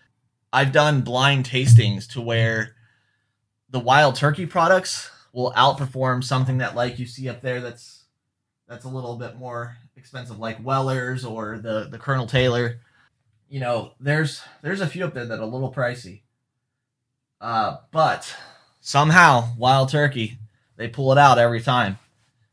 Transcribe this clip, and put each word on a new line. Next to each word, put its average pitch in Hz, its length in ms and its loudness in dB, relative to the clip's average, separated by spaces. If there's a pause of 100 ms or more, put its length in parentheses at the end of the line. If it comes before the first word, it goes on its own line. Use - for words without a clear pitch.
(520)
I've 135 200 2
done 147 300 4
blind 131 440 0
tastings 117 680 4
to 127 80 -8
where 113 560 -2 (920)
the 127 100 -4
Wild 131 340 4
Turkey 147 320 -2
products 185 640 0 (220)
will 123 200 -4
outperform 131 680 0
something 131 360 0
that, 123 160 -4
like, 123 240 -4
you 123 80 -10
see 131 220 -12
up 117 120 -12
there 127 200 -6
that's, - 440 -18 (640)
that's 101 160 -18
a 131 40 -14
little 123 280 -10
bit 120 200 -14
more 120 400 -12 (200)
expensive, 120 420 -18
like 113 240 -10
Weller's 131 640 -4
or 110 340 -10
the, 107 320 -6
the 117 80 -14
Colonel 131 280 -4
Taylor. 120 540 0 (680)
You 139 120 -10
know, 120 400 -6
there's, 147 420 -2 (200)
there's 190 180 -6
a 175 60 -4
few 180 180 -6
up 156 100 -8
there 120 120 -10
that 110 120 -8
are 110 40 -8
a 110 40 -8
little 127 260 -6
pricey. 120 500 -8 (1160)
Uh, 113 380 -4 (120)
but - 440 0 (460)
somehow, 143 760 6
Wild 131 320 2
Turkey, 135 500 -2 (380)
they 113 120 -10
pull 131 240 0
it 139 60 6
out 135 200 8
every 117 220 2
time. 117 380 -2 (540)